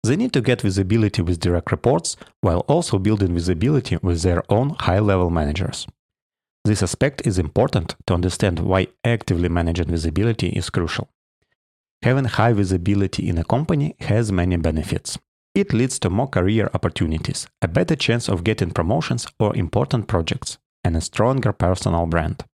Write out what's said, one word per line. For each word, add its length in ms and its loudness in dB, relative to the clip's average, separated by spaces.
They 140 0
need 160 -2
to 80 2
get 220 0
visibility 580 2
with 200 -2
direct 300 0
reports 460 0
while 200 2
also 380 0
building 360 2
visibility 680 0
with 220 0
their 260 2
own 220 2
high-level 480 4
managers. 580 -2
This 180 2
aspect 440 -2
is 120 2
important 580 0
to 80 2
understand 460 0
why 260 2
actively 460 0
managing 380 0
visibility 600 0
is 220 -4
crucial. 400 -4
Having 240 2
high 300 2
visibility 760 0
in 80 0
a 80 0
company 560 0
has 320 0
many 240 0
benefits. 600 -4
It 200 0
leads 240 0
to 100 -2
more 200 0
career 440 0
opportunities, 760 -2
a 80 0
better 260 0
chance 320 0
of 160 -2
getting 280 0
promotions 560 -2
or 160 2
important 540 0
projects, 480 -2
and 140 0
a 60 0
stronger 500 0
personal 540 0
brand. 360 -2